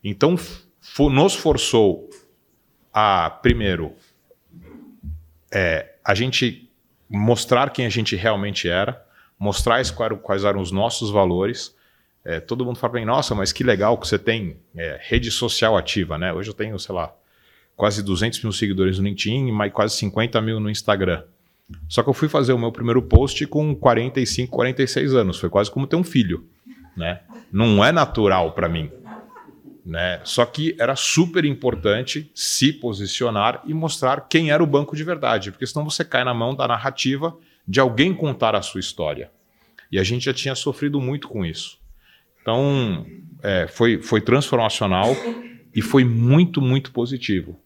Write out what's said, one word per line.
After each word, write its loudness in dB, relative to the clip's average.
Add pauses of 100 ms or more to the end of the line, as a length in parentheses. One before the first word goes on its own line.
Então, 2 (440)
fo-, 0
nos 4
forçou 2 (800)
a, 2
primeiro, 0 (1600)
é, -2 (100)
a 4
gente -2 (380)
mostrar 2
quem -4
a -2
gente -2
realmente -2
era, -2 (360)
mostrar 2
es-, -4
qual -4
era -2
o, -8
quais -2
eram 2
os -4
nossos -2
valores. 2 (480)
É, -6
todo -6
mundo -6
fala -2
pra -4
mim, -6
"Nossa, 0
mas -2
que -4
legal 4
que -10
você 0
tem, -2 (180)
é, -10
rede -2
social 0
ativa, 0
né?" -4
Hoje -6
eu -14
tenho, -8
sei -10
lá, -6 (640)
quase 0
duzentos -2
mil -4
seguidores 0
no 0
LinkedIn -2
e -2
mais -2
quase 0
cinquenta -2
mil -2
no -2
Instagram. -2 (640)
Só 0
que 2
eu 2
fui -2
fazer 2
o 2
meu -2
primeiro 2
post 4
com 0
quarenta 2
e 0
cinco, -4
quarenta 0
e 0
seis 0
anos. 2
Foi -2
quase 2
como -4
ter -2
um 2
filho, 0 (500)
né? -6 (320)
Não 4
é 6
natural 2
pra -2
mim, -4 (960)
né? -4
Só 2
que -4
era 0
super 0
importante -2
se 0
posicionar -2
e -6
mostrar -2
quem 2
era 4
o 4
banco 0
de -8
verdade, -2
porque -8
senão -6
você -6
cai 0
na 0
mão -2
da -2
narrativa -2 (320)
de 0
alguém 4
contar 0
a 0
sua -8
história. -6 (640)
E 0
a 2
gente -2
já 0
tinha -4
sofrido -4
muito -4
com -6
isso. -8 (600)
Então, 0 (380)
é, 0
foi, 2
foi 0
transformacional 0 (600)
e 0
foi 4
muito, 4
muito 0
positivo. -4